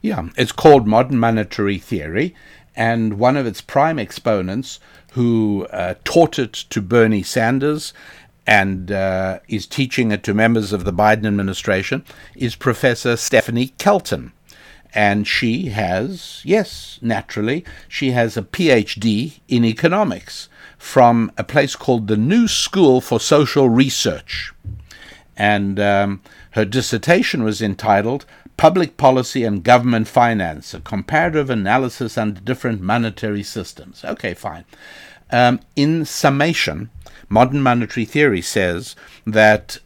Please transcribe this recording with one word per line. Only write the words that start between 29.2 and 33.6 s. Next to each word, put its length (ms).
and 180
Government 460
Finance, 640
a 80
Comparative 680
Analysis 680
Under 240
Different 400
Monetary 600
Systems. 600